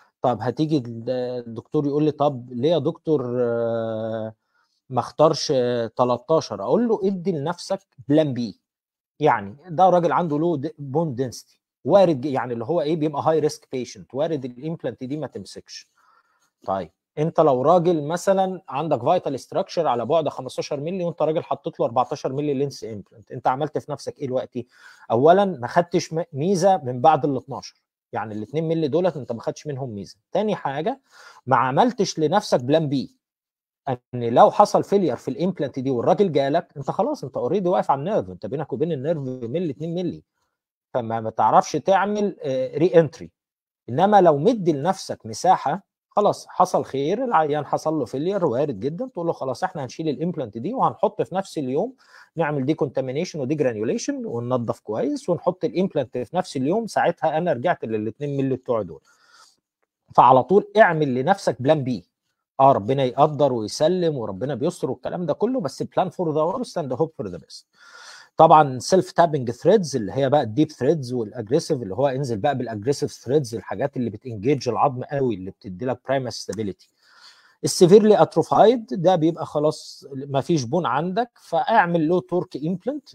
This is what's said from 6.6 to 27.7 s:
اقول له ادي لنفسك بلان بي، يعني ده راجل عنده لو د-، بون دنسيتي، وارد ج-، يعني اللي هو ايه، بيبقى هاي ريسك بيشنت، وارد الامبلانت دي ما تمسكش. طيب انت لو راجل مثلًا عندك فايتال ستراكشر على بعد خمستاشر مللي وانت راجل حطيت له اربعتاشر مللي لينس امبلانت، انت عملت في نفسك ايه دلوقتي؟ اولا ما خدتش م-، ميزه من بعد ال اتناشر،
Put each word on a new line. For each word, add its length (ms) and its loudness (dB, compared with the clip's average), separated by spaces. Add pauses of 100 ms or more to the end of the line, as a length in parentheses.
اقول 240 2
له 160 0
ادي 280 -2
لنفسك 480 -6 (280)
بلان 260 4
بي، 260 -6 (600)
يعني 360 0 (140)
ده 200 6
راجل 220 4
عنده 280 0
لو 160 0
د-، 240 -6
بون 360 -2
دنسيتي، 460 -8 (240)
وارد 360 4
ج-، 40 -6
يعني 280 -4
اللي 120 -6
هو 160 -2
ايه، 140 -2
بيبقى 300 -2
هاي 140 4
ريسك 320 -4
بيشنت، 420 -10
وارد 320 -4
الامبلانت 580 -10
دي 140 -8
ما 100 -8
تمسكش. 600 -16 (760)
طيب 260 -4 (260)
انت 220 -2
لو 220 4
راجل 420 4
مثلًا 680 0
عندك 320 -2
فايتال 380 0
ستراكشر 480 -4
على 180 0
بعد 240 0
خمستاشر 500 -8
مللي 240 -6
وانت 180 -4
راجل 220 0
حطيت 360 -6
له 60 2
اربعتاشر 480 -2
مللي 200 -2
لينس 300 -4
امبلانت، 480 -14
انت 160 -4
عملت 300 -2
في 140 -8
نفسك 280 -10
ايه 60 -8
دلوقتي؟ 420 -6 (440)
اولا 340 6
ما 220 -6
خدتش 460 0
م-، 100 -4 (100)
ميزه 500 2
من 180 -6
بعد 240 4
ال 120 0
اتناشر، 440 -12 (320)